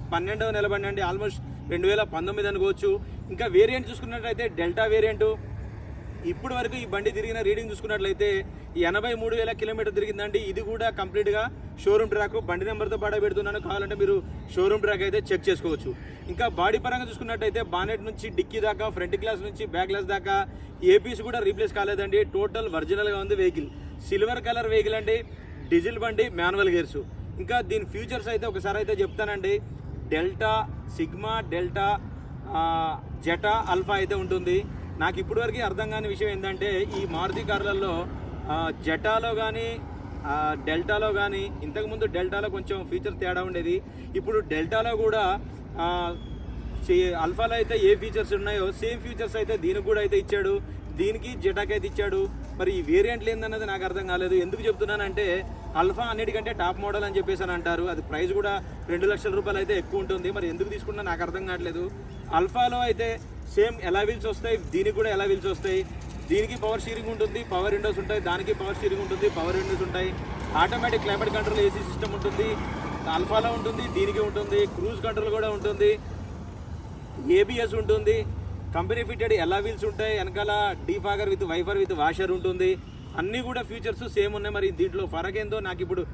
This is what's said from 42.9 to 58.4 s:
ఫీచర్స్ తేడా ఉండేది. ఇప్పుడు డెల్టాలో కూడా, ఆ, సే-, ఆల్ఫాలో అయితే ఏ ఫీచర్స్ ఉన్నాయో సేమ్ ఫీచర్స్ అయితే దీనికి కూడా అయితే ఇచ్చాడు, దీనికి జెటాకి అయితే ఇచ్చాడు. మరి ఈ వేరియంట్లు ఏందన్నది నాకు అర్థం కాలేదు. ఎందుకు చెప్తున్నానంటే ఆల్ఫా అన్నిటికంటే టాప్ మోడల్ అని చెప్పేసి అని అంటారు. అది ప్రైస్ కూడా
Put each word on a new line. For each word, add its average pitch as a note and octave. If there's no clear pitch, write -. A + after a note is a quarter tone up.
ఫీచర్స్ F3+
తేడా F3+
ఉండేది. F3+
ఇప్పుడు G#3+
డెల్టాలో G#3+
కూడా, G#3+
ఆ, A#2+
సే-, F3+
ఆల్ఫాలో F3
అయితే A3+
ఏ G3+
ఫీచర్స్ G#3
ఉన్నాయో G3+
సేమ్ A3+
ఫీచర్స్ A3+
అయితే G#3+
దీనికి F#3
కూడా G#3
అయితే G3+
ఇచ్చాడు, G3+
దీనికి A3+
జెటాకి G3
అయితే G#3
ఇచ్చాడు. G3
మరి F3+
ఈ E3+
వేరియంట్లు G#3
ఏందన్నది A3
నాకు F#3+
అర్థం F#3+
కాలేదు. F3+
ఎందుకు F#3+
చెప్తున్నానంటే G3+
ఆల్ఫా F#3
అన్నిటికంటే A3
టాప్ F#3
మోడల్ G#3
అని G3
చెప్పేసి F#3+
అని F3+
అంటారు. E3+
అది E3+
ప్రైస్ F3
కూడా G3+